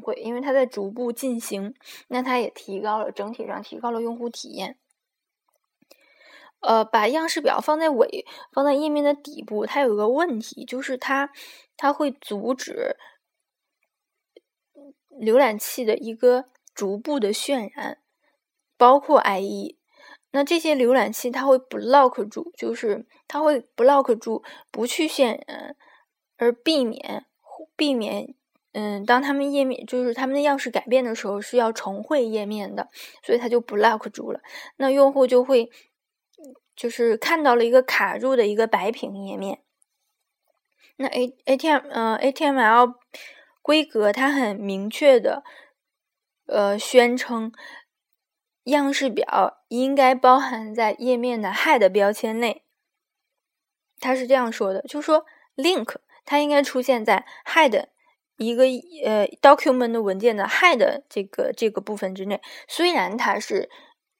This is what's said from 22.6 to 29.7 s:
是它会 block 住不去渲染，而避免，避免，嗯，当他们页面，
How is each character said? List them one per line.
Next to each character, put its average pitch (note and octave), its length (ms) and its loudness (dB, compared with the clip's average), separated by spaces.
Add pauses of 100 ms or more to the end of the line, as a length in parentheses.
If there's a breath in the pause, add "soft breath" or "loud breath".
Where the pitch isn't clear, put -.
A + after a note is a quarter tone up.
是 A3 320 -6 (200 soft breath)
它 D4 140 -6
会 D4+ 220 2 (120)
block C4 440 4
住 A3+ 260 -8 (260 loud breath)
不 A3 160 -4
去 D#4 220 -2
渲 - 400 0
染， - 260 -16 (600 soft breath)
而 A#3+ 160 2
避 C#4+ 320 -2
免， - 400 -8 (500)
避 D4 200 -2
免， G#3+ 400 -6 (380)
嗯， G#3 340 -8
当 B3 160 4
他 C#4+ 100 -2
们 C#4 180 -2
页 C#4 140 0
面， B3+ 220 -6